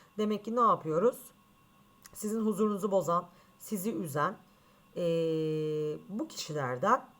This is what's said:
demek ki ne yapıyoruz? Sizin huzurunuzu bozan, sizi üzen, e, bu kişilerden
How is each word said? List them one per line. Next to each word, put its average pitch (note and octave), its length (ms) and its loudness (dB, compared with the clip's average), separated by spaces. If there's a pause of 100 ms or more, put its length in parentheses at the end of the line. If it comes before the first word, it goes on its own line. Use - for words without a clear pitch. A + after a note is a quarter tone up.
(180)
demek G#3+ 260 -2
ki A3+ 120 -4
ne B3 40 4
yapıyoruz? F#3 560 4 (960)
Sizin G#3+ 340 -2
huzurunuzu G#3 440 0
bozan, F3 380 2 (300)
sizi G#3 360 -4
üzen, D#3 420 -2 (600)
e, - 60 -2 (1040)
bu A#3 200 -4
kişilerden D3+ 760 0 (160)